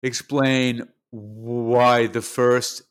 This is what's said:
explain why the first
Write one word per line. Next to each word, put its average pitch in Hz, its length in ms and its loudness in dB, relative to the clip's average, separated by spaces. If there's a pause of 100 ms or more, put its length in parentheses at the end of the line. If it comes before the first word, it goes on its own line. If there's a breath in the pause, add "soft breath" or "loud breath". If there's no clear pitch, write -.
explain 131 840 -2 (220)
why 117 960 0
the 117 160 -4
first 123 680 0